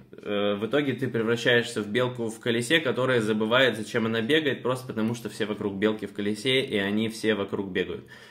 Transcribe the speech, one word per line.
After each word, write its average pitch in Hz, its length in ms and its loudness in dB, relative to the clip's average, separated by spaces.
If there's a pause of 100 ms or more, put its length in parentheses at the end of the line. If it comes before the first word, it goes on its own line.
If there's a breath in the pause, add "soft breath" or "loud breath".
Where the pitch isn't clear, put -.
(120)
Э, 101 420 -2
в 104 140 -2
итоге 139 260 2
ты 131 140 -4
превращаешься 117 760 2
в 101 60 -4
белку 120 420 0
в 110 100 -10
колесе, 120 400 2
которая 127 400 2
забывает, 110 580 4
зачем 110 280 -2
она 113 160 0
бегает, 135 400 0
просто 123 240 -2
потому 110 300 -2
что 117 120 -8
все 104 200 -4
вокруг 104 260 -2
белки 104 320 0
в - 80 -8
колесе, 107 480 0
и 104 160 -2
они 104 320 0
все 110 240 0
вокруг 101 380 -4
бегают. 87 340 -4 (260 loud breath)